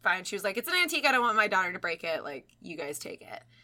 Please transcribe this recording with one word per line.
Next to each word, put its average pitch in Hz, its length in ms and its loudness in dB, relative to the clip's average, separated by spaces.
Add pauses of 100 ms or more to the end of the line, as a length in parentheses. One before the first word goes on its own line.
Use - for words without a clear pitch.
fine." 185 220 2
She 269 140 -6
was - 80 -6
like, 196 100 -2
"It's 240 140 -4
an 359 60 2
antique. 311 300 2
I 277 60 8
don't 254 120 4
want 226 120 2
my 214 140 6
daughter 185 240 2
to 180 60 -8
break 165 260 -4
it. 160 180 -2
Like, 139 240 -10 (140)
you 165 160 -10
guys 151 220 -6
take - 220 -12
it." - 220 -14 (200)